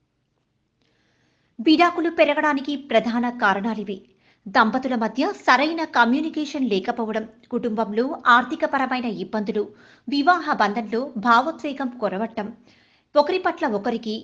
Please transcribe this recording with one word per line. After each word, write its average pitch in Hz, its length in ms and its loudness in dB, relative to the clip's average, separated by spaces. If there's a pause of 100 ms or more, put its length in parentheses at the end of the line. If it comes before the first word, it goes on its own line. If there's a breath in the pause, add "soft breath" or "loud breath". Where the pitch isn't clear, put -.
(1600)
విడాకులు 330 520 4
పెరగడానికి 294 720 2
ప్రధాన 233 460 0 (100)
కారణాలివి. 202 600 -2 (480 soft breath)
దంపతుల 247 480 2
మధ్య 226 280 -2 (140)
సరైన 311 480 2
కమ్యూనికేషన్ 294 840 0
లేకపోవడం, 226 540 -2 (260)
కుటుంబంలో 226 540 -2 (220)
ఆర్థికపరమైన 254 800 2 (120)
ఇబ్బందులు, 208 420 -4 (460 loud breath)
వివాహ 302 440 2
బంధంలో 214 480 0 (160)
భావోద్వేగం 262 720 0 (100)
కొరవట్టం, 208 480 -4 (680 soft breath)
ఒకరి 359 240 4
పట్ల 339 280 -2
ఒకరికి 220 580 -2